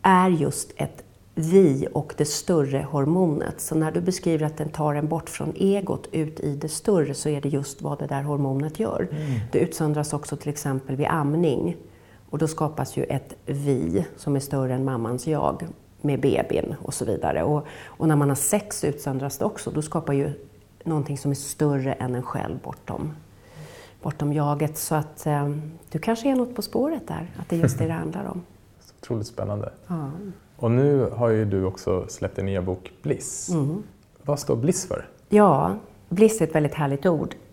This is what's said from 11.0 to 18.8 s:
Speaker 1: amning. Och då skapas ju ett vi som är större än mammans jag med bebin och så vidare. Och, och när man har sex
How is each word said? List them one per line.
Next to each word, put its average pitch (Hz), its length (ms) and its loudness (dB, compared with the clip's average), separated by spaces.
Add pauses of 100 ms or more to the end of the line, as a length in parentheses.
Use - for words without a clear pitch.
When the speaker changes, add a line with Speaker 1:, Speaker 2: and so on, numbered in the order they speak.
Speaker 1:
amning. 156 720 2 (520)
Och 151 80 -4
då 156 100 2
skapas 151 500 -4
ju 135 60 0
ett - 320 -4 (100)
vi 143 600 0 (100)
som 143 200 -2
är 135 40 2
större 131 340 0
än 135 120 0
mammans 123 420 -2
jag 151 400 0 (340)
med 143 180 2
bebin - 640 2
och - 100 -8
så - 120 -4
vidare. 80 380 0
Och, 147 220 0 (200)
och - 220 -2
när 156 80 6
man 143 140 4
har 139 60 2
sex - 480 -2